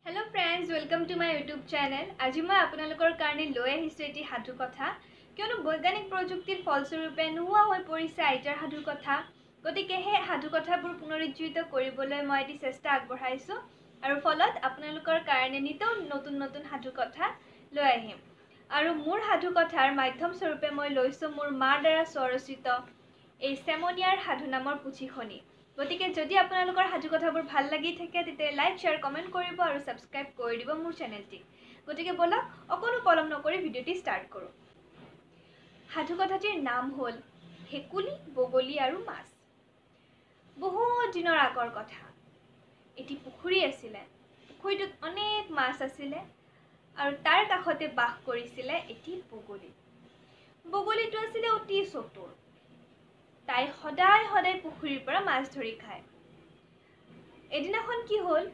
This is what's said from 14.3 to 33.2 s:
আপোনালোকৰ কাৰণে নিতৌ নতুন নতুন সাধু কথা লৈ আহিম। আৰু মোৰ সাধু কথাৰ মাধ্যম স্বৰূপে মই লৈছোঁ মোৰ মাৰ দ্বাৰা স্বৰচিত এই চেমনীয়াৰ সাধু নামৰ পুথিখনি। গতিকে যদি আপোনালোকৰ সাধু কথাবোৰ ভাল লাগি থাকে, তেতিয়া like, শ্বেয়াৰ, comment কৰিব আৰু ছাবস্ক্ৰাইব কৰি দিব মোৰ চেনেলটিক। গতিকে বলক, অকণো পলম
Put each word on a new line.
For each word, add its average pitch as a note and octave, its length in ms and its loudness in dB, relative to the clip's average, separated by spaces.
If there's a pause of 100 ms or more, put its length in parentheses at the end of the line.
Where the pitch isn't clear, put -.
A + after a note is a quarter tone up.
আপোনালোকৰ D#4 680 0
কাৰণে C4 300 4
নিতৌ D4+ 420 0
নতুন C#4+ 360 -4
নতুন C#4 320 -6
সাধু C4 260 -6
কথা D4+ 360 -2 (420)
লৈ C#4+ 140 4
আহিম। A3+ 320 2 (500)
আৰু D4+ 240 4
মোৰ E4 360 0
সাধু F4 260 2
কথাৰ E4 400 6
মাধ্যম C#4 460 0
স্বৰূপে D4+ 400 -2
মই C#4+ 80 -2
লৈছোঁ C#4 420 0
মোৰ C#4+ 320 -4
মাৰ C#4 180 4
দ্বাৰা D#4+ 220 6
স্বৰচিত C4 720 -2 (640)
এই C#4 160 -2
চেমনীয়াৰ F4+ 680 2
সাধু C#4+ 200 -2
নামৰ C4+ 380 -2
পুথিখনি। C4 580 -10 (360)
গতিকে E4+ 360 -2
যদি E4 240 0
আপোনালোকৰ F#4 520 4
সাধু D#4 200 -4
কথাবোৰ D#4+ 360 2
ভাল C#4+ 240 0
লাগি D#4 220 -2
থাকে, F4 320 -4
তেতিয়া D4+ 280 -2
like, D4+ 260 2
শ্বেয়াৰ, D#4 240 2
comment D#4+ 300 -4
কৰিব F4+ 300 -2
আৰু D4 180 2
ছাবস্ক্ৰাইব C#4 480 -8 (100)
কৰি A#3 200 -2
দিব A#3+ 160 -6
মোৰ E4 200 -4
চেনেলটিক। G#3 680 -12 (240)
গতিকে E4 260 -4
বলক, F4+ 380 2 (180)
অকণো A4+ 340 0
পলম D#4+ 280 6